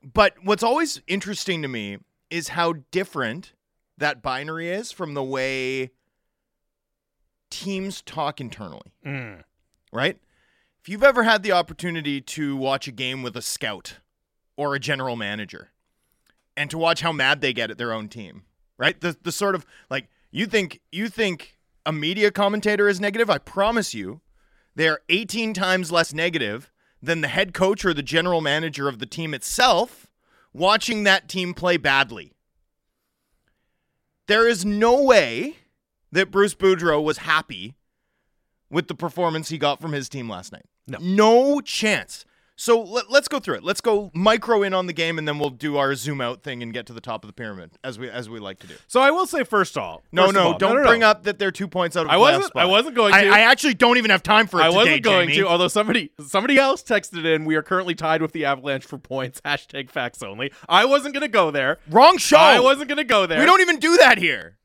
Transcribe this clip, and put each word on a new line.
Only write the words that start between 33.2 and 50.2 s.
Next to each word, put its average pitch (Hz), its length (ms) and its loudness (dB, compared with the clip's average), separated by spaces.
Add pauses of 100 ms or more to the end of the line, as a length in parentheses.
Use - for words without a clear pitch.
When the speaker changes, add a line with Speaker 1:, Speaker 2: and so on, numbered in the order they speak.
Speaker 1:
There 226 220 4
is 190 160 -2
no 226 360 2
way 208 560 2 (540)
that 185 200 0
Bruce 196 240 2
Boudreau 170 480 2
was 151 160 -2
happy 135 560 -4 (960)
with 170 180 -4
the 165 80 -10
performance 160 540 -4
he 165 80 -8
got 143 240 -2
from 160 100 -8
his 139 180 -8
team 123 200 -12
last 92 220 -12
night. - 140 -20 (220)
Speaker 2:
No. 131 120 -12
Speaker 1:
No 226 600 4
chance. - 640 -4 (300)
So 233 260 2
let, 208 280 -8
let's 269 180 2
go 285 120 -2
through 180 160 -4
it. 92 80 -10
Let's 185 180 -4
go 208 320 0
micro 220 500 2
in 196 100 -2
on 185 120 -2
the 175 80 -8
game, 165 240 -4
and 151 100 -6
then 147 120 -4
we'll 143 100 -2
do 143 280 -6
our 139 180 0
zoom 135 260 -8
out 123 220 -8
thing 127 180 -12
and 117 120 -12
get 117 140 -8
to 120 60 -20
the 113 80 -16
top 110 220 -10
of 107 40 -20
the 101 60 -20
pyramid, 98 380 -14 (120)
as 127 140 -12
we, 123 120 -14
as 110 200 -12
we 113 100 -14
like 98 200 -14
to - 80 -20
do. 78 80 -20 (120)
Speaker 2:
So - 120 0
I 269 100 6
will 349 160 0
say, 285 180 -4
first 202 340 -2
of 123 60 -6
all, 82 280 -12
Speaker 1:
No, 180 120 4